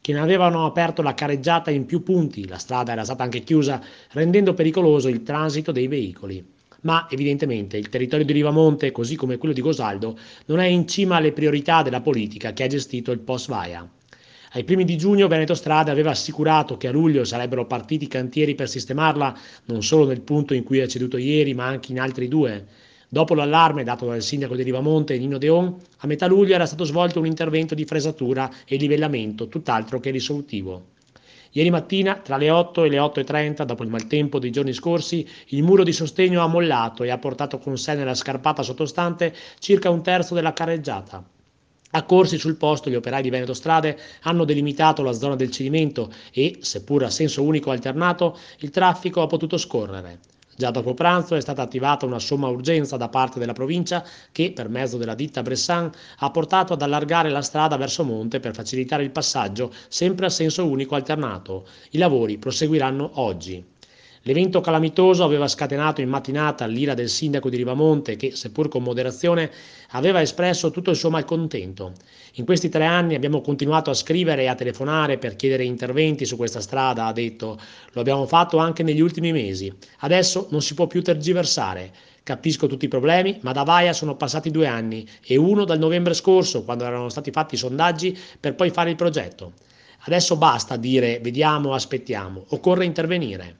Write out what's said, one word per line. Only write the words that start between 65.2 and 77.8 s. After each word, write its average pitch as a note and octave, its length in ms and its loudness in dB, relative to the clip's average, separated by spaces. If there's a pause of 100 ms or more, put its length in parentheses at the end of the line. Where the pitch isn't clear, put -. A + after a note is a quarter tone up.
aveva C#3+ 240 2
scatenato D3 540 -2
in B2+ 80 -2
mattinata C#3 560 -2
l'ira C3 260 -2
del A#2+ 160 -2
sindaco C#3+ 400 -2
di B2 80 -2
Rivamonte C3 600 2
che, C3 200 -6
seppur D3 320 -4
con B2+ 140 -2
moderazione, B2+ 680 0 (420)
aveva E3 280 2
espresso F3 500 0
tutto F3+ 200 -4
il E3+ 60 2
suo E3 120 0
malcontento. A#2 840 -4 (400)
"In A#2+ 100 -8
questi F3 240 2
tre D#3 160 2
anni E3+ 300 2
abbiamo C#3+ 260 0
continuato D3 480 0
a C#3 60 0
scrivere D#3+ 480 0
e B2+ 60 2
a B2+ 60 0
telefonare C#3 640 -2
per A2+ 200 -6
chiedere C3 280 0
interventi B2+ 640 -2
su A#2+ 100 -6
questa A2+ 240 -4
strada", B2 460 0
ha A2+ 80 -2
detto. A2+ 440 -6 (340)